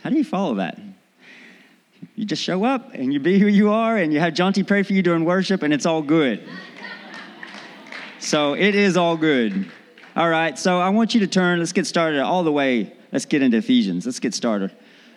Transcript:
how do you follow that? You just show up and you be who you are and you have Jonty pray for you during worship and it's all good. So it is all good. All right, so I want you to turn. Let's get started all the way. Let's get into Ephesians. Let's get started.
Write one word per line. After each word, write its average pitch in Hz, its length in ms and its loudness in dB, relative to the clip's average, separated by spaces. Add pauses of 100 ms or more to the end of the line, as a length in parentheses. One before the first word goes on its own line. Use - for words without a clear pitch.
how 147 80 -8
do 226 60 0
you 302 80 2
follow 180 320 -4
that? 92 240 -6 (1400)
You 214 100 -6
just 170 180 -6
show 185 220 -2
up 262 280 -4
and 131 200 -4
you 143 60 -2
be 180 200 4
who 202 80 6
you 208 240 4
are 226 240 0
and 165 160 0
you 147 80 2
have 165 140 2
Jonty 185 340 0
pray 202 160 2
for 190 100 -2
you 190 80 4
during 170 220 2
worship 180 400 0
and 151 100 2
it's 143 120 0
all 160 160 0
good. 143 460 0 (1700)
So 147 340 0
it 196 220 2
is 196 220 4
all 170 180 2
good. 120 560 0 (440)
All 170 140 2
right, 160 300 0
so 180 200 0
I 180 100 0
want 214 240 2
you 233 80 2
to 190 60 2
turn. 180 320 2
Let's 165 120 -2
get 175 160 -2
started 160 320 0
all 170 240 0
the 156 80 2
way. 131 400 0 (220)
Let's 139 120 -4
get 147 160 0
into 123 160 4
Ephesians. 104 480 0
Let's 123 140 -8
get 120 140 -4
started. 101 420 -4 (420)